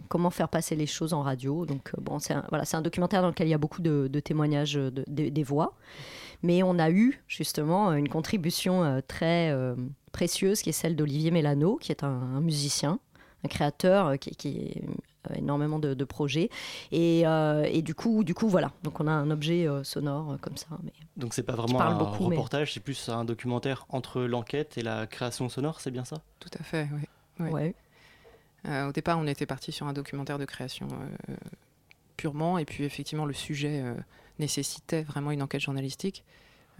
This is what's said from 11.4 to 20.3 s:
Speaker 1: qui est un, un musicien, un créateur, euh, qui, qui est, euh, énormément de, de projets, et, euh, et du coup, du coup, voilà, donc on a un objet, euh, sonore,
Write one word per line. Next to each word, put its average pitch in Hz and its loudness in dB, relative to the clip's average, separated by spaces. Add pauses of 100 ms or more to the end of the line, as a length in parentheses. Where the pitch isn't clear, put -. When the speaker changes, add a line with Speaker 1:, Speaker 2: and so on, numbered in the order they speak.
Speaker 1:
qui - -4
est 147 -4
un, 143 0
un 127 -2
musicien, 147 2 (440)
un 151 -2
créateur, 180 4
euh, 139 2
qui, - -6
qui - -6
est, - -6 (460)
euh, - -6
énormément 147 0
de, 147 0
de 131 -2
projets, 151 0 (440)
et, 165 6
euh, 156 4
et 160 2
du 160 -4
coup, 220 2
du 180 2
coup, 226 2
voilà, 165 4 (120)
donc 151 -4
on 151 2
a 156 4
un 151 2
objet, 160 2
euh, 139 0
sonore, 143 -2